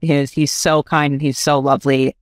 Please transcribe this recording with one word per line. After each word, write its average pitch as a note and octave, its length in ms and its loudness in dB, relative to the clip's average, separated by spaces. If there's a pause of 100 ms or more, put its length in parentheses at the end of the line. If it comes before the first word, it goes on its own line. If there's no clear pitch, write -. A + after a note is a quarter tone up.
his. C#3+ 300 0
He's D3+ 200 -2
so D#3 320 0
kind D3 300 0
and C#3 80 -4
he's C#3+ 180 -2
so D3 200 2
lovely. C3+ 640 0